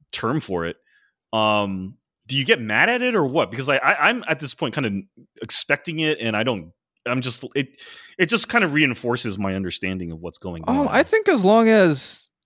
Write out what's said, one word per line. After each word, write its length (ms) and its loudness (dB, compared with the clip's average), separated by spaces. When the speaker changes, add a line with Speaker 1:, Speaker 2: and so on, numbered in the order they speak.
Speaker 1:
term 280 -2
for 260 -4
it. 120 -6
Um, 640 0
do 80 -6
you 100 -2
get 160 2
mad 280 2
at 120 0
it 140 0
or 100 2
what? 260 0
Because 180 -4
I, 80 2
I, 320 2
I'm 180 -2
at 120 -2
this 140 -8
point 220 -6
kind 100 -2
of 80 -2
expecting 580 -2
it, 220 0
and 160 0
I 60 2
don't. 280 -4
I'm 160 -2
just, 220 -6
it, 260 -6
it 80 -2
just 220 -2
kind 140 2
of 100 0
reinforces 640 0
my 160 -2
understanding 560 -4
of 80 -12
what's 180 -12
going 300 -10
Speaker 2:
Um, 140 0
Speaker 1:
on. 80 2
Speaker 2:
I 120 4
think 280 0
as 160 4
long 240 6
as, 600 2